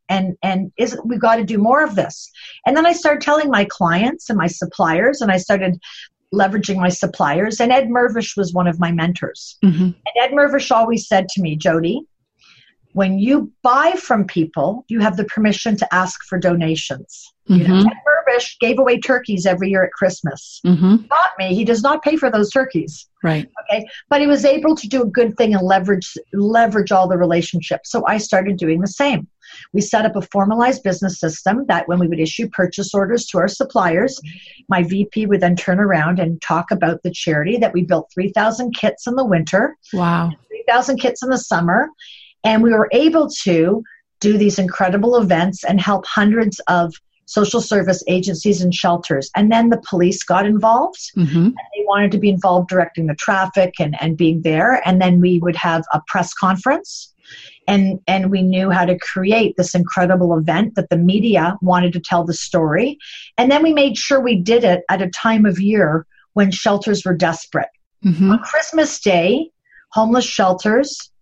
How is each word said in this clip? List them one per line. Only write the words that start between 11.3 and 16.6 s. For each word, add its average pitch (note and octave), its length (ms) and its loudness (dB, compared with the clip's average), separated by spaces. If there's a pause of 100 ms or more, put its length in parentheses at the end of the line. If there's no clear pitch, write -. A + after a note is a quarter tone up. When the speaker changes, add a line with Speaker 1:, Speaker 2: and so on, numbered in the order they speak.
Speaker 1:
me, D#3 140 -2
Jody, E3 460 0 (920)
when F#3+ 240 0
you C#4 320 0 (100)
buy C#4 300 2 (160)
from G#3+ 180 0
people, E3 640 -4
you A3+ 140 -2
have G3 160 0
the G#3 80 -2
permission G#3+ 500 -2
to - 180 -2
ask F#3 300 -2
for F3+ 160 -6
donations. D#3+ 960 -4 (140)